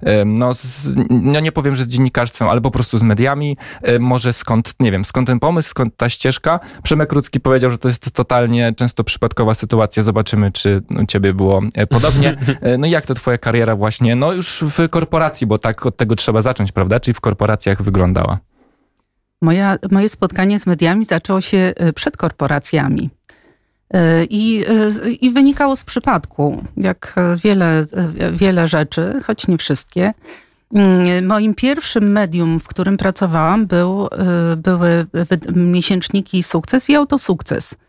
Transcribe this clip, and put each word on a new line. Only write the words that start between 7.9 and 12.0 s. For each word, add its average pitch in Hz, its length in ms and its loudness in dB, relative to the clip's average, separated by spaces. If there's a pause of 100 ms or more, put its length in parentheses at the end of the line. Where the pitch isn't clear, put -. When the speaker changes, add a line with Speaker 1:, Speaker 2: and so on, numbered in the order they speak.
Speaker 1:
totalnie 120 680 2
często 123 260 -2
przypadkowa - 500 0
sytuacja. 110 500 0
Zobaczymy, 104 480 0
czy 98 320 0 (180)
u 101 40 2
ciebie 98 280 0
było, 95 280 2 (140)
e, 104 120 0
podobnie. 139 500 2